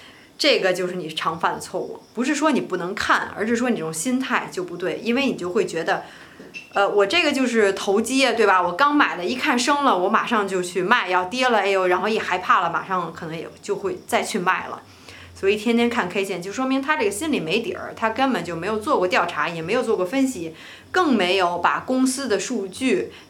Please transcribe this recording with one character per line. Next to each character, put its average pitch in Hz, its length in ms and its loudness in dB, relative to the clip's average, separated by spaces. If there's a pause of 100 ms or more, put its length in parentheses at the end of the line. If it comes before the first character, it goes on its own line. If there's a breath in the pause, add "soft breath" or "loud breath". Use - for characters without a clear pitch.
(380 loud breath)
这 262 200 4
个 185 140 2
就 180 160 -2
是 175 60 -6
你 170 120 -6
常 165 320 -4
犯 180 140 0
的 - 80 -8
错 - 180 -8
误， 156 220 -8 (140)
不 240 100 -2
是 294 100 0
说 302 160 2
你 196 120 2
不 180 160 -4
能 175 160 -6
看， - 420 0
而 202 100 -2
是 240 80 2
说 247 140 0
你 214 80 2
这 160 60 -4
种 160 100 -4
心 254 260 -2
态 247 320 -2
就 185 140 -6
不 175 100 -10
对， 175 260 -4
因 226 140 0
为 269 120 2
你 208 80 0
就 180 160 -6
会 185 160 0
觉 165 180 -4
得， 175 180 0 (680 loud breath)
呃， 196 160 2
我 - 160 4
这 339 180 2
个 294 80 2
就 262 160 2
是 220 280 4
投 202 260 2
机 262 240 2
啊， 240 80 4
对 226 140 4
吧？ 185 160 6
我 175 100 0
刚 285 220 4
买 180 240 2
的， 170 40 -6
一 233 140 -2
看 254 220 0
升 285 260 2
了， 208 140 4
我 180 100 2
马 208 180 2
上 208 220 0
就 185 140 -2
去 180 200 -4
卖； 202 280 2
要 180 160 2
跌 254 200 0
了， 233 120 4
哎 196 80 2
呦， 190 220 2
然 180 120 2
后 202 80 0
一 220 100 0
害 185 200 -2
怕 202 240 2
了， 165 80 0
马 165 180 -4
上 180 240 -2
可 170 140 -12
能 160 100 -8
也 160 100 -10 (140)
就 196 160 -4
会 180 300 -4
再 226 160 0
去 - 160 -4
卖 180 300 0
了。 - 120 -10 (540 loud breath)
所 - 120 -4
以 208 120 4
天 233 180 2
天 240 140 4
看 220 180 0
K 196 160 -2
线， 190 160 -6
就 185 100 -8
说 247 140 -4
明 269 160 0
他 302 160 0
这 277 80 0
个 254 60 2
心 311 200 -4
里 226 80 2
没 170 220 -2
底 180 140 -6
儿， - 200 -10
他 220 140 0
根 262 240 0
本 170 100 -2
就 165 140 -6
没 165 100 -6
有 214 120 -2
做 247 180 0
过 185 100 2
调 175 200 2
查， 151 200 -2
也 170 140 -6
没 175 140 -4
有 254 80 2
做 220 120 0
过 180 120 0
分 262 200 0
析， 165 280 -6 (360 loud breath)
更 330 240 2
没 185 220 2
有 175 220 2
把 170 220 2
公 262 260 2
司 269 200 -2
的 196 140 2
数 202 260 -4
据， 220 460 -2 (180 loud breath)